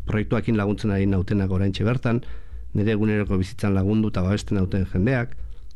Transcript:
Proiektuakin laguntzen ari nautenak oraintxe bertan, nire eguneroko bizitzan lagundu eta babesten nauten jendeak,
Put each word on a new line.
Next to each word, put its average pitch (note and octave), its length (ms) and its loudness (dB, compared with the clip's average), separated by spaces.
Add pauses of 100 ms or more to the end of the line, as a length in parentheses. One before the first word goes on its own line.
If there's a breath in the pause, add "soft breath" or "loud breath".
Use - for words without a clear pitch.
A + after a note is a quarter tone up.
Proiektuakin A2 480 0
laguntzen G2+ 340 0
ari G2 140 2
nautenak G2 460 2
oraintxe G2 320 0
bertan, A#2+ 400 0 (500 loud breath)
nire G#2+ 240 2
eguneroko G#2 400 2
bizitzan F#2+ 380 0
lagundu G#2 340 2
eta F#2+ 160 -2
babesten G2+ 320 0
nauten F#2+ 320 0
jendeak, A#2+ 480 0 (380 soft breath)